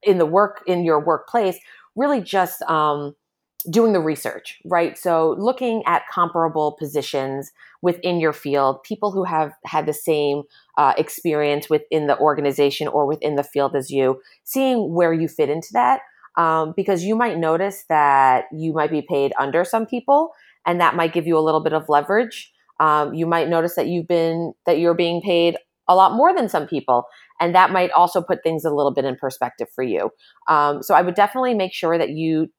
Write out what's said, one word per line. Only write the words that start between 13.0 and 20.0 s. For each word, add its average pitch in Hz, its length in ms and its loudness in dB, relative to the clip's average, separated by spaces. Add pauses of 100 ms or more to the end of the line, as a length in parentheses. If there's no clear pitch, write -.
within 151 300 -4
the 143 80 -2
field 139 320 -2
as 131 140 -4
you, 135 300 0 (220)
seeing 254 500 -2
where 165 200 2
you 165 160 -2
fit 156 200 -2
into 160 240 -6
that. 247 280 2 (360)
Um, 160 400 0
because 185 280 -2
you 214 100 0
might 226 240 -2
notice 170 500 -2
that 139 640 4
you 160 200 -4
might 151 180 0
be 151 120 -2
paid 139 360 -2
under 139 260 0
some 220 220 -4
people, 285 460 0 (340)